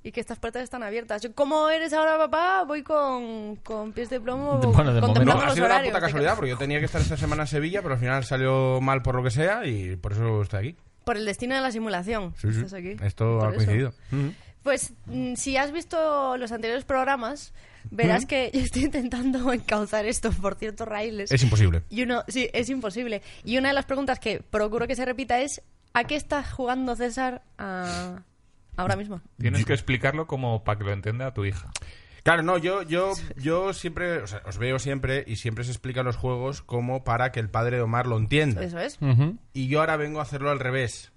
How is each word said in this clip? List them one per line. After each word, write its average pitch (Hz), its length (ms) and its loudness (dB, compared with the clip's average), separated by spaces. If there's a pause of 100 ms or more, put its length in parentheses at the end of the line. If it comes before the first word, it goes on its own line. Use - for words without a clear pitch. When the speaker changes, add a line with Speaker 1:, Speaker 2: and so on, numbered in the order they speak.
Speaker 1:
Y 220 100 -12
que - 100 -6
estas 220 180 -10
puertas 240 240 -6
están 247 180 -10
abiertas. 220 400 -4
Yo, 226 140 -8
como 302 340 4
eres 320 240 2
ahora 311 240 4
papá, 339 460 4
voy 294 180 -2
con, 240 760 -2
con 214 360 -8
pies 240 160 -6
de 254 100 -4
plomo, 269 400 0
Speaker 2:
De-, 247 80 4
bueno, - 240 8
de 117 100 4
Speaker 1:
contemplando 110 60 4
Speaker 2:
momento. 254 280 6
Speaker 3:
No, - 60 2
ha 277 40 2
Speaker 1:
los 277 80 2
Speaker 3:
sido 247 140 4
una 240 80 6
Speaker 1:
horarios. 262 180 2
Speaker 3:
puta 180 120 2
casualidad, 151 300 2
porque 147 140 -2
yo 123 80 -2
tenía 143 220 0
que 156 60 2
estar - 160 0
esta 160 160 2
semana 151 260 0
en 143 40 -2
Sevilla, 160 360 0
pero 147 100 -2
al 120 60 0
final 127 240 0
salió 131 580 2
mal 135 220 2
por 131 120 0
lo 127 80 0
que 127 80 2
sea 185 360 2
y 95 300 -2
por 98 160 -6
eso 110 280 2
estoy 98 180 -2 (120)
aquí. 175 60 -18 (260)
Speaker 1:
Por 233 140 0
el 214 80 -2
destino 240 280 -2
de 269 80 2
la 262 100 0
simulación. 208 680 -4
Speaker 3:
Sí, 104 140 0
sí. 110 60 0
Speaker 1:
Estás 190 160 -4
aquí. 185 300 -10
Speaker 3:
Esto 113 360 0
Speaker 1:
Por 107 80 2
Speaker 3:
ha - 20 4
Speaker 1:
eso. 95 80 -2
Speaker 3:
coincidido. 110 360 2 (180)
Ujú. 139 220 -2 (280)
Speaker 1:
Pues, 262 320 0 (120)
mm, 247 300 -4
si 262 220 -2
has 285 140 0
visto 294 640 0
los 240 140 -6
anteriores 233 340 -4
programas, 262 680 -2 (380)
verás 214 300 4
Speaker 3:
Ujú. 269 80 -6
Speaker 1:
que 262 220 0
<laughs> - 20 -10
yo 262 80 2
estoy 254 240 0
intentando 254 680 0
encauzar 214 540 0
esto 226 240 0
por 196 240 0
ciertos 220 320 -8
raíles. 214 440 -4
Speaker 3:
Es 117 120 6
imposible. 104 460 4
Speaker 1:
Y 220 140 -2
uno, 240 240 0
sí, 247 260 -2
es 233 160 0
imposible. 226 520 -4 (220)
Y 226 160 0
una 269 100 4
de 277 60 4
las 269 100 2
preguntas 269 340 0
que - 220 -4 (100)
procuro 214 360 0
que 254 80 -2
se 240 100 -2
repita 247 340 0
es, 285 220 -4 (320)
¿a 240 120 4
qué 294 100 -2
está 208 280 -2
jugando 254 520 -2
César 247 480 -2 (160)
a-, 180 640 -6 (520)
ahora 185 200 0
mismo? 202 260 -8 (160)
Speaker 4:
Tienes 104 220 2
Speaker 3:
Yo 110 80 2
Speaker 4:
que 147 60 2
explicarlo 139 520 0
como 123 380 -2
para 104 160 -2
que 101 60 -4
lo 98 80 -2
entienda 113 380 -4
tu 101 140 -4
hija. - 240 -6 (540)
Speaker 3:
Claro, 165 180 4
no, 180 160 2
yo, 185 240 0
yo, 180 320 0 (240)
yo 170 340 0
siempre, 170 520 -4
o - 20 -8
sea, 101 220 -10
os 92 100 -8
veo 127 220 0
siempre 135 480 -2
y 110 80 -4
siempre 113 280 -4
se 123 60 -6
explican 127 380 -4
los 117 80 -2
juegos 127 480 -4
como 123 400 -4
para 120 280 0
que 120 80 -4
el 107 120 -4
padre 120 260 0
de 120 60 0
Omar 120 240 0
lo 113 100 0
entienda. 123 460 2
Speaker 1:
Eso 170 160 -6
es. 262 200 -6
Speaker 2:
Ujú. 143 380 4 (160)
Speaker 3:
Y 131 140 -4
yo 151 140 2
ahora 160 140 2
vengo 151 260 -2
a - 20 -2
hacerlo 139 260 -2
al 143 80 2
revés. 123 600 -2